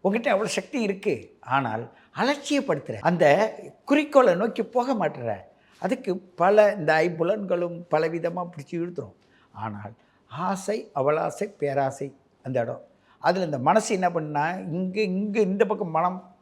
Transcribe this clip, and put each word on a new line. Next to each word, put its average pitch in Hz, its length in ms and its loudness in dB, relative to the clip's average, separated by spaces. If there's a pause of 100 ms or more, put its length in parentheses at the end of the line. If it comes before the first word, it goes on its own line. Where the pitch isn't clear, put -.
உன்கிட்ட 233 260 0
அவ்வளோ 208 220 0
சக்தி 214 300 -4
இருக்கு, 196 320 -2 (340)
ஆனால் 123 360 0 (320)
அலட்சியப்படுத்துற, 214 840 -2
அந்த 170 240 4 (580)
குறிக்கோளை 285 520 6
நோக்கி 220 300 -2
போக 254 300 -2
மாட்டுற. 147 360 -2 (500)
அதுக்கு 190 300 -4 (240)
பல 208 380 6
இந்த 160 220 0
ஐம்புலன்களும் 175 800 0 (120)
பலவிதமா 165 560 -2
பிடிச்சி 175 320 -12
இழுத்துரும். 170 420 -8 (360)
ஆனால் 104 400 -10 (380)
ஆசை, 190 460 -4 (180)
அவளாசை, 156 600 0
பேராசை 139 520 -2 (380)
அந்த 131 140 -2
இடம். 117 260 -6 (380)
அதுல 180 260 2
இந்த 143 120 -4
மனசு 196 320 4
என்ன 185 180 2
பண்ணா, 151 340 -2 (240)
இங்க, 185 280 -4 (100)
இங்க 196 340 -2
இந்த 196 240 2
பக்கம் 196 300 -4
மனம் 180 260 0 (200)